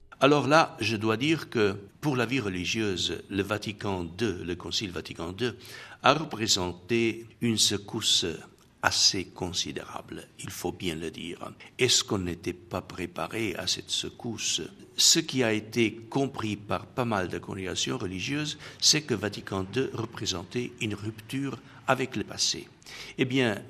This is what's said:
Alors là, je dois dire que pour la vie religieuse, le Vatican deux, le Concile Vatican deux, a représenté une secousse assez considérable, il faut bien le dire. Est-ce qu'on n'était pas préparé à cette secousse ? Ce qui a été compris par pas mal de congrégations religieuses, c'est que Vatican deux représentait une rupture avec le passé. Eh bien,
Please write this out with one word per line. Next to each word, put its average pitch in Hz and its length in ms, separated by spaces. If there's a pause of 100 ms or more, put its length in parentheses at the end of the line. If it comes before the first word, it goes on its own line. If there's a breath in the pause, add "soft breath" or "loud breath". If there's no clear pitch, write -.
(200)
Alors 139 280
là, 156 320
je 110 160
dois 110 220
dire 156 320
que 104 260 (260)
pour 147 140
la 120 120
vie 127 140
religieuse, 90 880
le 98 120
Vatican 101 640
deux, 90 400
le 85 120
Concile 87 360
Vatican 82 400
deux, 107 260 (460 loud breath)
a 127 100
représenté 110 1120 (160)
une 117 160
secousse - 680 (560)
assez - 440
considérable, 80 1000 (140)
il - 120
faut - 200
bien 87 240
le 80 160
dire. 82 400 (260 loud breath)
Est-ce 123 240
qu'on 104 180
n'était 87 340
pas - 280
préparé 90 760
à 87 120
cette - 220
secousse ? - 720 (340)
Ce - 240
qui 135 240
a 113 80
été 107 440 (140)
compris 131 460
par 98 300
pas - 180
mal 101 240
de 85 120
congrégations 95 580
religieuses, 120 600 (220 loud breath)
c'est - 220
que 127 140
Vatican 101 480
deux 127 300
représentait 110 840
une 104 160
rupture 127 640 (280 loud breath)
avec 127 280
le 104 80
passé. - 460 (480 loud breath)
Eh 143 80
bien, 123 440